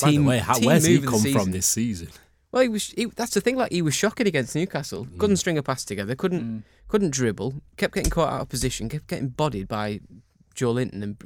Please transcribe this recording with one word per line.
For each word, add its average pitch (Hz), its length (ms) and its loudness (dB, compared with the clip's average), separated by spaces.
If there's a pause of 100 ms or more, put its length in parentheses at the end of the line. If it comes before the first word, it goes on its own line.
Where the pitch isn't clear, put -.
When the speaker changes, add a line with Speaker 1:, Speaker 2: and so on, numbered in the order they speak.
Speaker 1:
By 139 40 2
the 151 60 6
Speaker 2:
team, 147 140 4
Speaker 1:
way, 127 120 4
how, 117 160 0
Speaker 2:
team 131 120 2
Speaker 1:
where's 160 180 6
he 170 100 6
Speaker 2:
move 139 100 4
of - 20 -2
the 131 60 2
Speaker 1:
come 110 80 4 (120)
from - 0 -
Speaker 2:
season. 98 200 2
Speaker 1:
this 92 140 0
season? 104 420 -2 (440)
Speaker 2:
Well, 254 120 2
he 247 40 2
was, 214 280 -4
he, 233 100 -2
that's 226 280 -6
the 208 60 4
thing, 240 160 2
like, 247 140 0
he 175 120 0
was 151 120 2
shocking 214 320 0
against 147 300 0
Newcastle. 143 500 -4 (100)
Couldn't 202 200 4
Speaker 1:
Mm. - 20 0
Speaker 2:
string 165 200 0
a 139 40 0
pass 131 220 -4
together, 196 320 -4
couldn't, 180 260 -2
Speaker 3:
Mm. 113 200 -6 (260)
Speaker 2:
couldn't 202 240 2
dribble, 127 420 -2 (220)
kept - 180 -4
getting - 160 0
caught 156 220 0
out 131 100 -4
of - 60 -8
position, 120 400 -4
kept 147 180 -8
getting 139 220 -4
bodied 123 400 -2
by 107 320 -4 (560)
Joe 120 160 2
Linton, 117 320 -2
and 104 220 -8